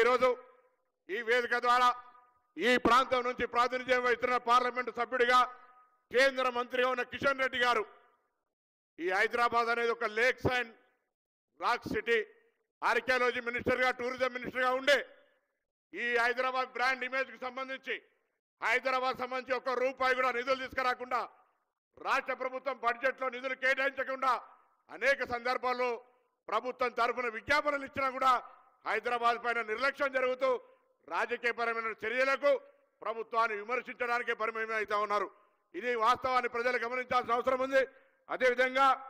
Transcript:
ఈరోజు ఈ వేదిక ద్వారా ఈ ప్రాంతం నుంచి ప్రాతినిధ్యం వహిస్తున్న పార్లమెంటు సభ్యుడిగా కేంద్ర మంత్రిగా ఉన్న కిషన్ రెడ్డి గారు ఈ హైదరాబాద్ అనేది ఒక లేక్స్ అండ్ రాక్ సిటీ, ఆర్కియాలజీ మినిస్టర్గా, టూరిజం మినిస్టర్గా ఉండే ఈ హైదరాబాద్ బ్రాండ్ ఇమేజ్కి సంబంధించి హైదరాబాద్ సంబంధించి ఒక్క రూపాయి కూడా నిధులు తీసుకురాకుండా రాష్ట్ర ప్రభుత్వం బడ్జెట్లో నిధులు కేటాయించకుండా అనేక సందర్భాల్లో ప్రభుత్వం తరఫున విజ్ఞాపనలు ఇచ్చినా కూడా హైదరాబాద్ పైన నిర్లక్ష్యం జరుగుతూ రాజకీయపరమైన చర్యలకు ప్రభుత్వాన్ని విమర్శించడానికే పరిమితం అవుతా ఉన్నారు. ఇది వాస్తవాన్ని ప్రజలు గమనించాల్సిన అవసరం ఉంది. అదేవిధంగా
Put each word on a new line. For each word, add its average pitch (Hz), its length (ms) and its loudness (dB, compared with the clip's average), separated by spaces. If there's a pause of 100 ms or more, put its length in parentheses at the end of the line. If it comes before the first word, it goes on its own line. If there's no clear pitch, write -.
ఈరోజు 247 280 6 (800)
ఈ 196 100 -4 (100)
వేదిక 240 260 0 (120)
ద్వారా 247 220 6 (680)
ఈ 214 140 2 (140)
ప్రాంతం 247 440 4
నుంచి 247 240 -4
ప్రాతినిధ్యం 247 520 0
వహిస్తున్న 247 320 2 (120)
పార్లమెంటు 247 500 2
సభ్యుడిగా 247 400 4 (720)
కేంద్ర 262 340 4 (120)
మంత్రిగా 247 360 0
ఉన్న 247 180 -2
కిషన్ 269 320 0
రెడ్డి 262 220 -2
గారు 233 180 2 (1160)
ఈ 165 80 -4 (100)
హైదరాబాద్ 233 560 2
అనేది 233 200 0
ఒక 233 140 -4 (120)
లేక్స్ 247 380 0
అండ్ 233 160 -4 (840)
రాక్ 214 340 0
సిటీ, 220 240 0 (640)
ఆర్కియాలజీ 240 680 0
మినిస్టర్గా, 247 400 0 (100)
టూరిజం 247 380 -4
మినిస్టర్గా 254 420 -2
ఉండే 269 200 4 (920)
ఈ 208 120 -6 (180)
హైదరాబాద్ 254 520 -2
బ్రాండ్ 254 300 0
ఇమేజ్కి 254 400 -6
సంబంధించి 262 500 -8 (640)
హైదరాబాద్ 254 600 0
సంబంధించి 254 360 -4
ఒక్క 254 140 -4 (120)
రూపాయి 254 340 0
కూడా 254 180 2
నిధులు 254 280 0
తీసుకురాకుండా 247 580 -2 (760)
రాష్ట్ర 254 440 -2
ప్రభుత్వం 262 420 -6
బడ్జెట్లో 254 520 0
నిధులు 254 280 -6
కేటాయించకుండా 262 680 0 (560)
అనేక 247 440 0
సందర్భాల్లో 247 560 -2 (600)
ప్రభుత్వం 240 500 -2
తరఫున 240 280 0 (100)
విజ్ఞాపనలు 285 500 0
ఇచ్చినా 269 300 -2
కూడా 262 140 4 (580)
హైదరాబాద్ 233 560 2
పైన 233 160 0 (100)
నిర్లక్ష్యం 262 460 0
జరుగుతూ 254 320 0 (580)
రాజకీయపరమైన 226 840 -2 (120)
చర్యలకు 262 480 2 (500)
ప్రభుత్వాన్ని 226 600 -2
విమర్శించడానికే 240 800 -4
పరిమితం 220 380 -4
అవుతా 208 260 -2
ఉన్నారు. 202 220 -2 (480)
ఇది 226 160 -4 (140)
వాస్తవాన్ని 247 500 2
ప్రజలు 247 300 0
గమనించాల్సిన 247 520 -2
అవసరం 254 280 0
ఉంది. 269 180 4 (460)
అదేవిధంగా 254 580 2 (220)